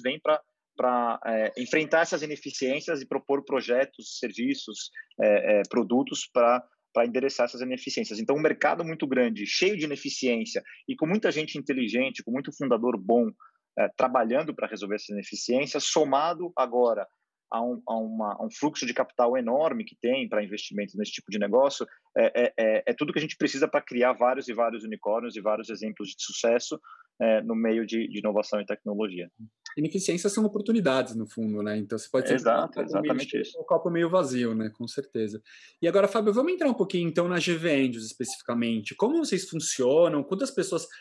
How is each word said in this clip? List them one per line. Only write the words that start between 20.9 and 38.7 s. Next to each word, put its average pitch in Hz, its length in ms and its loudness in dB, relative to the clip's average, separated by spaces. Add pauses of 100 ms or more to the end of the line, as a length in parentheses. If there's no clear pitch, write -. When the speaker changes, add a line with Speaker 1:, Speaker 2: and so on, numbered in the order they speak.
Speaker 1:
nesse 104 160 -4
tipo - 180 -14
de 104 80 -4
negócio, 117 480 2 (320)
é, 120 280 4
é, - 140 -2
é, 110 280 2
é 123 80 0
tudo 147 180 -4
que 156 60 -2
a - 20 0
gente 156 160 -6
precisa 143 300 0
pra 147 120 0
criar 123 340 2
vários 127 340 2
e 120 60 -6
vários 113 300 -2
unicórnios 110 520 -4
e 107 60 -8
vários 107 280 -2
exemplos 104 400 -8
de - 80 -14
sucesso, 117 640 0 (420)
é, 110 220 4
no 113 120 -2
meio 113 300 0
de, 113 220 -2
de 101 100 -10
inovação 104 420 0
e 98 60 -6
tecnologia. 101 640 -6 (480)
Speaker 2:
Ineficiências 180 560 -2
são 220 120 2
oportunidades, 175 680 0
no 110 120 -4
fundo, 107 340 -4
né? 104 160 -2
Então, 107 180 -4
você - 140 -10
pode - 180 0
sempre 127 140 2
Speaker 1:
Exato, - 320 2
Speaker 2:
ver - 80 -4
o - 60 -4
copo - 20 -10
meio - 0 -
Speaker 1:
exatamente 131 400 -2
Speaker 2:
cheio - 140 -2
Speaker 1:
isso. - 140 -10
Speaker 2:
ou 160 60 -10
o - 40 -12
copo 175 240 2
meio 170 180 0
vazio, 127 460 0
né? 110 180 -2
Com 117 140 -10
certeza. 110 520 -6 (400)
E 170 80 0
agora, 196 200 6
Fábio, 208 260 2
vamos 285 200 2
entrar 330 160 2
um 240 40 2
pouquinho, 180 340 0
então, 175 200 2
na 180 120 0
G 170 160 0
V 165 140 -2
Angels, 127 360 2
especificamente. 117 920 -4